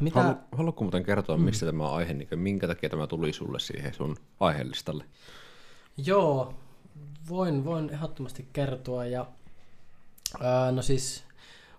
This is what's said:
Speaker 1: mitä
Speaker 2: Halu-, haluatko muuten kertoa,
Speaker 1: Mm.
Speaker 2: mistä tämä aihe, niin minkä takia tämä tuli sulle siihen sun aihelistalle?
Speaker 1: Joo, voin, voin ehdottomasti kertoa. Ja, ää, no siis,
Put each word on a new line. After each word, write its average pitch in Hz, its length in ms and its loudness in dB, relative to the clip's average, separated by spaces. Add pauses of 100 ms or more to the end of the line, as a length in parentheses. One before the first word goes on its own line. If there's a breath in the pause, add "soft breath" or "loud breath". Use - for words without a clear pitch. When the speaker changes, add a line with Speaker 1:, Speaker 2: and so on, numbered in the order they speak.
Speaker 1:
mitä 139 220 6
Speaker 2:
Halu-, - 340 2
haluatko 160 280 0
muuten 90 200 2
kertoa, 95 320 2
Speaker 1:
Mm. 85 60 6
Speaker 2:
mistä 95 240 4
tämä 76 260 0
aihe, 82 220 0
niin 71 200 -6
minkä 90 320 0
takia 85 240 -2
tämä 78 160 -2
tuli 80 260 0
sulle 69 260 -6
siihen - 360 -6
sun 76 220 -4 (240)
aihelistalle? 73 640 0 (920 loud breath)
Speaker 1:
Joo, 147 580 4 (760 soft breath)
voin, 170 360 2
voin 160 260 -2
ehdottomasti 151 640 -6
kertoa. 127 540 -2
Ja, 123 200 -4 (1120 soft breath)
ää, 127 320 4
no 127 100 2
siis, - 420 2 (540 loud breath)